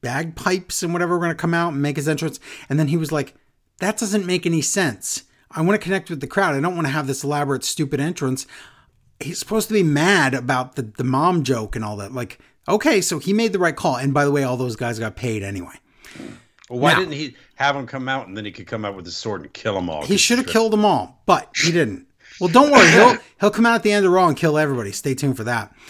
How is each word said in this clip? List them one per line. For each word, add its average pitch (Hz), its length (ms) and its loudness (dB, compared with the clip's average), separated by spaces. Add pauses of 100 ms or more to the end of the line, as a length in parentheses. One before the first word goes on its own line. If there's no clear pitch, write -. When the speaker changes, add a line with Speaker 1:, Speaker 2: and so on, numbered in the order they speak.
Speaker 1:
bagpipes 165 840 -4
and 170 80 -2
whatever 175 260 0
were - 60 -2
gonna 170 100 -2
come 170 180 -2
out 170 200 0
and 139 100 -2
make 143 140 -2
his 143 100 -4
entrance. 156 320 -2 (300)
And 139 100 0
then 156 100 2
he 156 80 0
was 160 140 -2
like, 147 240 -4 (440)
"That 214 200 -2
doesn't 208 260 -2
make 180 220 -2
any 165 160 2
sense. - 600 -2 (260)
I 160 120 -4
wanna 202 160 4
connect 190 320 -4
with 156 100 -8
the 139 80 -8
crowd. 185 260 0
I 139 60 0
don't 175 160 -2
wanna 156 140 -2
have 143 180 -4
this 135 160 -6
elaborate, 143 400 -2
stupid 143 340 -4
entrance." 131 480 -4 (720)
He's 165 180 -10
supposed 214 300 -2
to 214 60 -4
be 202 100 4
mad 151 500 2
about 131 400 -2
the, 139 80 -6
the 110 220 -6
mom 151 400 2
joke 117 320 -2
and 110 80 -6
all 104 140 -8
that. 98 140 -12
Like, 123 280 -12 (280)
okay, 214 320 2
so 165 200 -4
he 185 120 -2
made 220 200 2
the 190 80 0
right 170 160 0
call. 151 200 0
And 139 160 -2
by 143 120 2
the 143 80 2
way, 143 100 2
all 127 140 -2
those 123 180 -4
guys 117 240 -6
got 113 160 -6
paid 110 300 -4
anyway. 98 300 -10 (960)
Speaker 2:
Well, 123 120 -6
why 160 140 6
Speaker 1:
Now 113 40 4
Speaker 2:
didn't 98 160 -2
he 143 220 -10 (180)
have 139 220 0
him 135 100 -8
come 131 220 -8
out 131 180 -4
and 95 100 -12
then 107 80 -8
he 104 60 -8
could - 160 -18
come 107 180 -6
out 101 120 -6
with 92 80 -14
his 85 120 -12
sword 101 260 -6
and 71 100 -18
kill 101 260 -4
'em 87 100 -4
all? 78 140 -6
Speaker 1:
He 175 120 0
Speaker 2:
'Cause 196 60 2
Speaker 1:
should 240 180 2
have 254 80 -2
Speaker 2:
he's - 60 -8
Speaker 1:
killed 220 220 2
'em 214 100 4
all, 147 420 0
but - 220 2 (140)
he 165 80 2
didn't. 127 360 0 (340)
Well, 180 100 0
don't 233 220 8
worry. 185 180 10
He'll, 214 260 8 (120)
Speaker 2:
<laughs> - 120 -12
Speaker 1:
he'll 208 120 4
come 226 140 2
out 233 100 4
at - 80 -2
the 208 80 4
end 202 120 4
of 185 60 4
Raw 185 160 6
and 147 100 2
kill 151 220 2
everybody. 131 320 0
Stay 135 240 -4
tuned 131 220 -2
for 113 80 -8
that. 117 280 -4 (180)